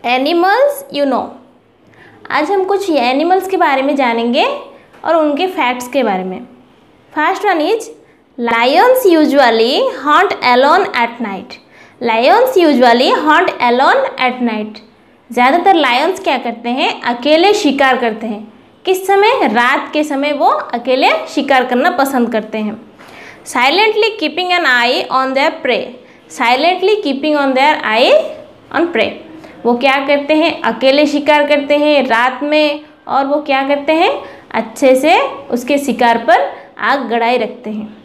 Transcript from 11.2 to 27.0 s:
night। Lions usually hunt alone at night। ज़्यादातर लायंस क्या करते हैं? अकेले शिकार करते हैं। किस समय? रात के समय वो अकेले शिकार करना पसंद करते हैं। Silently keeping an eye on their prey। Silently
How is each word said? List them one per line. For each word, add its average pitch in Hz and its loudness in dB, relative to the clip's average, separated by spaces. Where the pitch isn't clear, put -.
night। - -12
Lions 349 2
usually 254 4
hunt 339 2
alone 349 2
at 254 -2
night। 214 -10
ज़्यादातर 311 2
लायंस 294 0
क्या 294 -2
करते 240 -8
हैं? 311 -4
अकेले 302 2
शिकार 277 2
करते 220 -4
हैं। 208 -10
किस 370 -2
समय? 403 2
रात 247 0
के 302 0
समय 294 -2
वो 294 0
अकेले 269 0
शिकार 262 0
करना 254 0
पसंद 269 -2
करते 220 -6
हैं। 214 -6
Silently 415 0
keeping 349 -4
an 330 0
eye 247 0
on 262 -2
their 302 0
prey। 233 -2
Silently 339 0